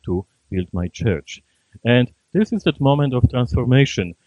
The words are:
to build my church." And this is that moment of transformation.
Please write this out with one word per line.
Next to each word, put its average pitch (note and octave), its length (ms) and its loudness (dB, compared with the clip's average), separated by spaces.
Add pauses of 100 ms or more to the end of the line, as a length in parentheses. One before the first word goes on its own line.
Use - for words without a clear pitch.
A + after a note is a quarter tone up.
to F#2+ 200 -4 (260)
build F#2 220 -6
my F2 160 -4
church." - 520 -4 (440)
And A#2+ 260 2 (220)
this G#3 180 0
is G#3+ 120 -6
that D3+ 180 0
moment C#3 320 2
of B2 160 2
transformation. B2 840 0 (120)